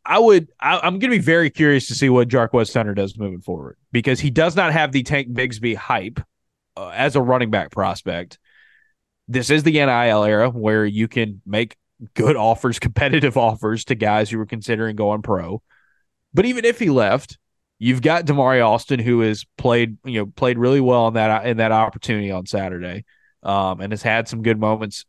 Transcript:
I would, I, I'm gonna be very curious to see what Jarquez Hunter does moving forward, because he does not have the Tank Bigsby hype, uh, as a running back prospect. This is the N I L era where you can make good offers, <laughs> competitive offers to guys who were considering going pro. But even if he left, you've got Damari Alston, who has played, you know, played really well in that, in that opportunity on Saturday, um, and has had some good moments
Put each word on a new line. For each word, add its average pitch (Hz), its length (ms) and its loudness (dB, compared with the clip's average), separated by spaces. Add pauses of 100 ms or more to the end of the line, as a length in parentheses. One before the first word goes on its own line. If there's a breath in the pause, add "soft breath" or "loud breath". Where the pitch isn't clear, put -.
I 180 160 2
would, 196 280 6 (120)
I, 160 180 0
I'm 185 220 -2
gonna 247 100 0
be 226 80 2
very 165 320 2
curious 143 380 2
to 120 60 -8
see 139 140 2
what 123 200 4
Jarquez 117 440 2
Hunter 104 220 -2
does 98 240 -4
moving 95 220 -8
forward, 76 360 -12 (160)
because 127 280 0
he 143 100 -2
does 160 240 2
not 170 180 2
have 151 200 0
the 135 100 0
Tank 139 300 -4
Bigsby 117 420 -4
hype, 113 460 -6 (560)
uh, 92 180 -14
as 135 220 -2
a 139 40 4
running 123 300 0
back 95 220 -2
prospect. 90 640 -6 (880 soft breath)
This 123 220 -4
is 151 140 2
the 151 160 2
N 143 80 2
I 120 220 2
L 107 140 4
era 107 260 2
where 107 360 0
you 107 220 -2
can 107 360 -4
make 107 320 -4 (380)
good 131 220 2
offers, 113 420 0
<laughs> - 0 -
competitive 135 580 0
offers 110 500 0
to 123 100 -2
guys 107 340 0
who 113 80 -6
were 107 80 -6
considering 110 480 -6
going 107 280 -2
pro. 95 400 -4 (720)
But 185 140 2
even 247 180 -2
if 233 140 0
he 185 120 0
left, 120 480 0 (400)
you've 123 240 0
got 165 220 2
Damari 131 400 2
Alston, 113 360 0
who 117 200 2
has 107 240 -2 (140)
played, 117 460 0
you 120 160 -4
know, 101 60 -4
played 123 320 -2
really 127 220 2
well 123 280 4
in 110 60 -2
that, 110 320 0
in 117 120 -2
that 110 140 2
opportunity 107 580 -2
on 92 160 -8
Saturday, 90 580 -8 (380)
um, 95 380 -2
and 101 120 -8
has 104 100 -8
had 113 260 -2
some 113 140 -10
good 110 160 2
moments 107 500 -4